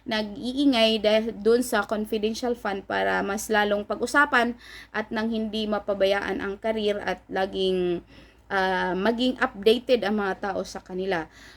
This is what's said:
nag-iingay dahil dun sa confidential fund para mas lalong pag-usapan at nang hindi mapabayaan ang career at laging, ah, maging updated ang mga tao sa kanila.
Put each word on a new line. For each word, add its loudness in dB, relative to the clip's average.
nag-iingay 2
dahil 2
dun 4
sa 0
confidential -2
fund -6
para 0
mas -4
lalong 2
pag-usapan 2
at -8
nang -2
hindi -4
mapabayaan 0
ang -6
career 0
at -4
laging, 0
ah, 0
maging 0
updated 2
ang 0
mga -2
tao -4
sa -12
kanila. -4